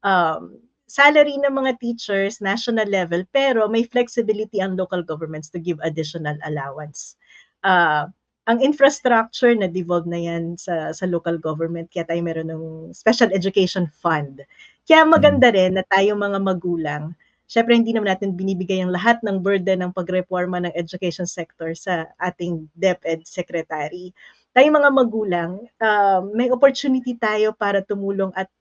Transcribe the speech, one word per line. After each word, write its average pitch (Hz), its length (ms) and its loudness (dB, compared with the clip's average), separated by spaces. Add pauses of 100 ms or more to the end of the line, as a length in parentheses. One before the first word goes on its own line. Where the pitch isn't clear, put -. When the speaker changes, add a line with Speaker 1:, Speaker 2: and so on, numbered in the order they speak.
Speaker 1:
Um, 175 560 0 (300)
salary 294 500 4
ng 277 140 0
mga 262 260 -2
teachers, 214 640 -4
national 214 460 -2
level, 180 420 -2
pero 254 400 2
may 226 140 2
flexibility 220 760 -2
ang 190 160 -2
local 180 300 -4
governments 156 420 -8
to 175 140 -10
give 165 240 -4
additional 156 580 -4
allowance. 151 720 -10 (480)
Ah, 175 460 2 (400)
ang 240 160 2
infrastructure, 254 880 2
na-devolve 175 560 -2
na 170 80 -4
yan 170 400 -4
sa, 160 320 -4
sa 160 160 -6
local 170 320 -2
government, 165 560 -4
kaya 180 160 -4
tayo 170 160 -2
meron 160 240 -4
ng 160 140 -8 (340)
special 226 320 4
education 190 560 0
fund. 151 560 -4 (480)
Kaya 320 160 8
maganda 277 480 6
Speaker 2:
Mm. - 20 2
Speaker 1:
rin 185 220 4
na 185 80 -4
tayo 196 320 2
mga 202 240 -2
magulang, 165 720 -4 (320)
syempre 233 320 2
hindi 226 160 2
naman 208 160 0
natin 190 240 -2
binibigay 185 480 -2
ang 180 80 -2
lahat 220 320 0
ng 196 240 -4
burden 190 400 0
ng 180 80 -6
pagreforma 180 720 -4
ng 175 80 -6
education 175 560 -6
sector 165 480 -10
sa 165 400 -6
ating 175 480 -6 (160)
DepEd 165 480 -2
Secretary. 170 800 -8 (480)
Tayong 294 240 6
mga 285 80 6
magulang, 214 800 -2 (160)
ah, 196 480 2
may 240 160 0
opportunity 262 640 2
tayo 214 400 0
para 202 320 -2
tumulong 196 480 -4
at 185 160 -6 (120)